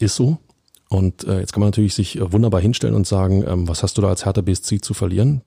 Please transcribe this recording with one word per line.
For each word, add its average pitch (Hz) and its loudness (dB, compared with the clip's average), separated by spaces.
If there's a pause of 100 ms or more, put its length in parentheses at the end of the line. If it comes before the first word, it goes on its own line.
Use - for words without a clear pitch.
ist 107 0
so. 143 2 (500)
Und, 95 0
äh, 98 -2
jetzt 98 -6
kann - -2
man 104 2
natürlich 104 2
sich, - -4
äh, 92 -2
wunderbar 101 2
hinstellen 113 0
und 104 0
sagen, 95 2
ähm, 90 -2
„Was - -4
hast - -2
du 104 2
da 98 4
als 92 -2
Hertha 98 -2
B 92 0
S 87 -4
C 104 -2
zu - -6
verlieren?“ 104 0